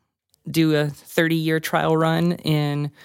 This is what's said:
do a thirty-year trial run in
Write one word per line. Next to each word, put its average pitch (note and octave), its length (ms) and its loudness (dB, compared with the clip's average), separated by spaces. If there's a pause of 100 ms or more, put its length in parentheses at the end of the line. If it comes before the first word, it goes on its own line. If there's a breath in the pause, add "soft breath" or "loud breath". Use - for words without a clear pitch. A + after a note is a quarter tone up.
(500)
do D#3 260 2
a D3 140 0
thirty-year D#3+ 720 -2
trial D#3+ 360 0
run E3 380 2
in D3 580 -2 (140 soft breath)